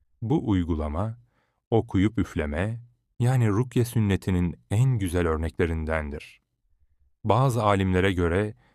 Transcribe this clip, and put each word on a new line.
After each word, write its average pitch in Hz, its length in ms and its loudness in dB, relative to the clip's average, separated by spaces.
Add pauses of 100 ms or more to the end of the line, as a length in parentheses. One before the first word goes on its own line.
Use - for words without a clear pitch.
(220)
Bu 123 260 -2
uygulama, 87 720 -2 (520)
okuyup 107 480 0
üfleme, 85 600 -4 (380)
yani 120 300 2
rukye 120 360 0
sünnetinin 95 720 0 (140)
en 123 280 2
güzel 87 280 0
örneklerindendir. 80 1120 -4 (840)
Bazı 117 380 2
alimlere 98 500 4
göre 90 420 0 (200)